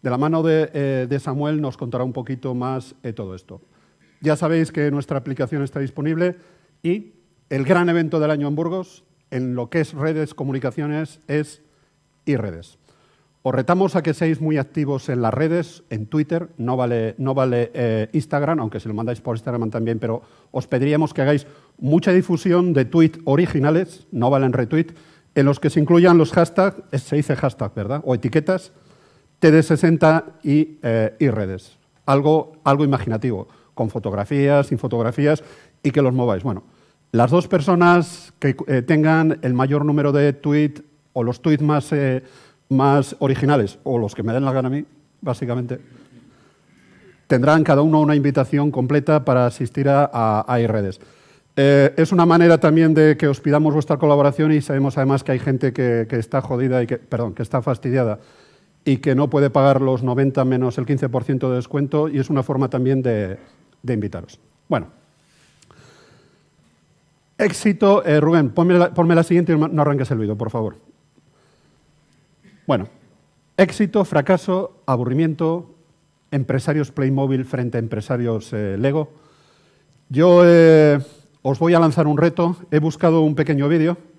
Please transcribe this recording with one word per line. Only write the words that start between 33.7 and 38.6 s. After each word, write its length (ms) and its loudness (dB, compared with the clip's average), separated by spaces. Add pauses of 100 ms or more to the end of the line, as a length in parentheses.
con 160 -4
fotografías, 800 0
sin 100 -4
fotografías, 680 -2 (360)
y 100 -2
que 100 0
los 120 0
mováis. 300 -2
Bueno, 200 -6 (500)
las 180 2
dos 160 2
personas 880 0
que, 200 -2 (100)